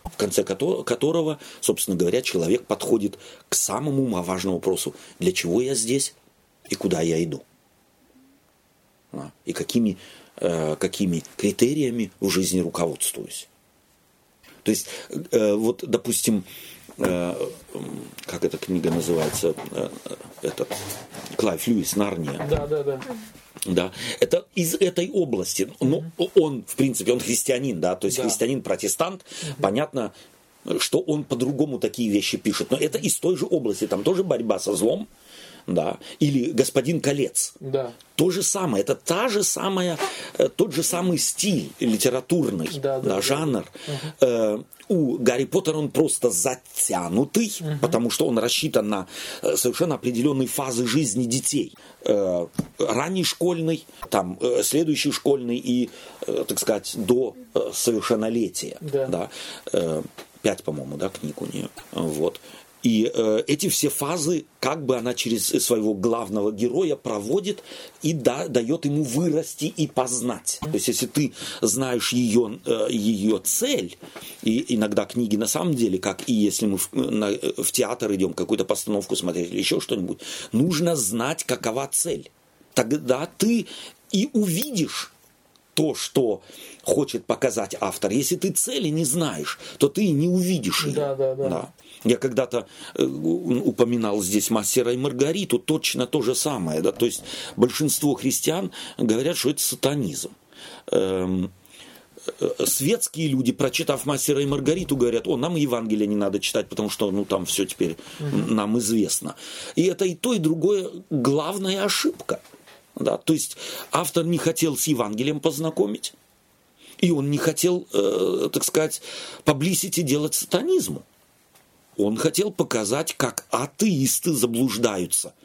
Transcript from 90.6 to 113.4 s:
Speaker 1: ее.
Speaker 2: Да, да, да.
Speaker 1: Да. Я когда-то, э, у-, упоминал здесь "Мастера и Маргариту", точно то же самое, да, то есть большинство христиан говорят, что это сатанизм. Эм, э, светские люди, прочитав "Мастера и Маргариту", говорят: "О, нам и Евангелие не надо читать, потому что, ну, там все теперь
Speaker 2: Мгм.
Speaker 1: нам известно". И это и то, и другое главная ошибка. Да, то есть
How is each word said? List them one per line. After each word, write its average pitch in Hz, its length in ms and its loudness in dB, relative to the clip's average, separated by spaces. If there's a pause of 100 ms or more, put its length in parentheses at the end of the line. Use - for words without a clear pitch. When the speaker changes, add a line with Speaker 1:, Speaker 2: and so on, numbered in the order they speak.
Speaker 1:
ее. 143 80 -2
Speaker 2:
Да, 143 220 0
да, 135 180 2
да. 135 140 -2
Speaker 1:
Да. - 240 -4 (320)
Я 117 120 6
когда-то, 123 500 -2 (300)
э, - 60 2
у-, 151 680 0
упоминал 113 520 2
здесь 95 280 0
"Мастера 117 420 2
и 127 40 0
Маргариту", 139 640 0
точно 156 480 0
то 147 160 0
же 117 120 2
самое, 87 460 0
да, - 120 2
то 117 140 2
есть - 160 -4 (340)
большинство 139 580 4
христиан 160 560 0 (280)
говорят, 123 380 2
что 127 140 0
это - 120 -2
сатанизм. 127 680 -2 (640)
Эм, 92 580 2 (880)
э, - 260 0
светские 160 640 0
люди, 131 240 2
прочитав 139 540 -2
"Мастера 143 360 0
и 143 40 0
Маргариту", 143 500 0
говорят: 120 300 2
"О, 123 100 2
нам 160 200 0
и 151 60 2
Евангелие 113 440 2
не 104 100 2
надо 101 240 0
читать, - 280 -2
потому 104 220 -2
что, 104 200 0
ну, 101 140 0
там 95 220 0
все - 180 0
теперь 90 320 -2 (240)
Speaker 2:
Мгм. 127 340 0
Speaker 1:
нам 110 240 0
известно". 107 560 0 (420)
И 165 80 4
это 185 200 2
и 180 100 0
то, 247 200 0
и 214 40 2
другое 170 520 2 (200)
главная 170 760 0
ошибка. - 560 -2 (560)
Да, - 200 0
то - 160 0
есть - 240 -2 (360)